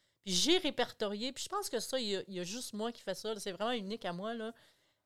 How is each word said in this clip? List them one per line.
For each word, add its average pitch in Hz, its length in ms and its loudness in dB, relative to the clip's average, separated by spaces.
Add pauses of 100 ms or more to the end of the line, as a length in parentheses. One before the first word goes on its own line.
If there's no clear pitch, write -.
(240)
Puis 190 100 -2
j'ai 254 240 8
répertorié, 240 760 0
puis - 100 -8
je - 60 -6
pense 392 200 -2
que 226 120 0
ça, 262 180 -2
il 233 80 0
y 196 100 2
a, 185 120 -2
il 196 60 -8
y 175 60 -2
a 180 40 -2
juste 214 300 -6
moi 226 180 -2
qui - 100 -16
fais 190 120 -2
ça, 214 200 -4
là, 202 60 -6
c'est 202 100 -2
vraiment 208 220 0
unique 214 320 -2
à 175 80 0
moi, 208 220 -4
là. 226 180 -4 (540)